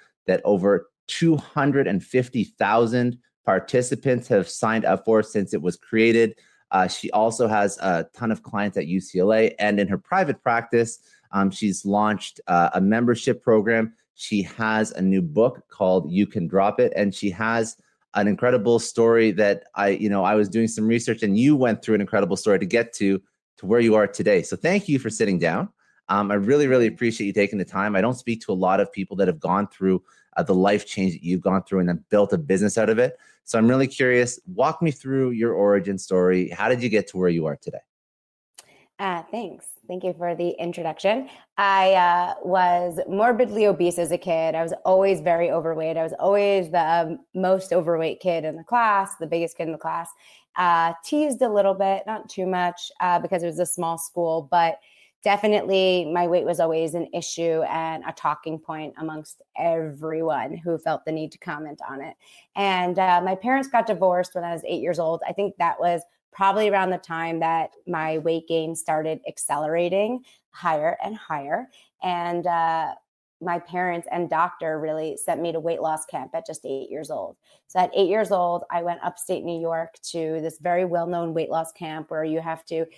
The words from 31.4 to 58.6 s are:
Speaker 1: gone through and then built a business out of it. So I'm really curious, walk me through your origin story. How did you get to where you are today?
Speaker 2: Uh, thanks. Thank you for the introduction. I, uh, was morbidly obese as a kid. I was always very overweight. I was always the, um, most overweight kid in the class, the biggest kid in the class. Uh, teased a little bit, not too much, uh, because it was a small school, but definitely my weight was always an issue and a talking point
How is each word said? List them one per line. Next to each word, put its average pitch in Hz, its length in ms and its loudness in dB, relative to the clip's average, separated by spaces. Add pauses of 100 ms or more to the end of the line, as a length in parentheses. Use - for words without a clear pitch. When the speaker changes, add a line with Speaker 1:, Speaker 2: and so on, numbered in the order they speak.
Speaker 1:
gone 92 200 0
through 95 200 -2
and 87 80 2
then 87 200 -2
built 101 240 4
a 90 60 2
business 95 400 0
out 107 100 2
of 110 80 2
it. 127 200 0 (300)
So 117 120 -2
I'm 113 80 6
really 131 180 4
curious, 123 640 2
walk 123 340 0
me 165 80 2
through 135 420 -2
your 113 220 0
origin 98 460 2
story. 92 500 2
How 98 180 -2
did 123 140 0
you 123 80 0
get 101 200 0
to - 80 -12
where 90 120 2
you 82 160 0
are 76 100 -4
today? - 220 -14 (1200)
Speaker 2:
Uh, 185 320 -4
thanks. 190 380 -10 (200)
Thank 180 160 -8
you 180 140 -4
for 175 160 -4
the 175 160 -2 (100)
introduction. 175 720 -4 (260)
I, 196 380 4
uh, 175 400 4 (100)
was 180 640 2
morbidly 214 600 2
obese 175 320 2
as 160 120 -2
a 175 60 0
kid. 160 380 0
I 165 80 0
was 165 100 -6 (100)
always 190 380 4
very 170 300 2
overweight. 160 440 -2
I 165 60 -2
was 160 120 -4
always 196 580 2
the, 170 100 2
um, 165 380 0 (160)
most 185 360 0
overweight 165 480 0
kid 165 260 -2
in 156 100 -6
the 160 80 -16
class, 208 560 0
the 160 80 -8
biggest 170 300 -4
kid 165 100 -6
in 160 60 -6
the 151 40 -10
class. 165 320 -8 (460)
Uh, 170 380 2 (100)
teased 294 400 0
a 220 60 2
little 196 260 2
bit, 196 320 0
not 220 200 -10
too 185 200 -6
much, 180 520 -4
uh, 180 200 2
because 170 240 -4
it 175 40 -2
was 160 120 -6
a 180 80 0
small 165 320 -4
school, 165 500 -4
but 170 300 2 (440)
definitely 190 920 2
my 175 140 2
weight 170 180 2
was 165 140 -2
always 165 340 0
an 170 180 -4
issue 165 560 -4
and 160 400 -6
a 160 60 -8
talking 156 460 -6
point 156 400 -12